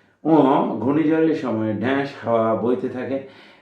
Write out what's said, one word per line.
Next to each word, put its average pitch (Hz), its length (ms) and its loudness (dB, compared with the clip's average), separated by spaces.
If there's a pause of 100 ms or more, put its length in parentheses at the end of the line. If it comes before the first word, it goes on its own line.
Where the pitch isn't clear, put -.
(240)
ও, 156 120 4 (440)
ঘূর্ণিঝড়ের 156 560 0
সময় 110 380 -2
ঢ্যাঁস 139 360 -2 (120)
হাওয়া 113 340 2
বইতে 123 340 -2
থাকে 127 280 -6 (440)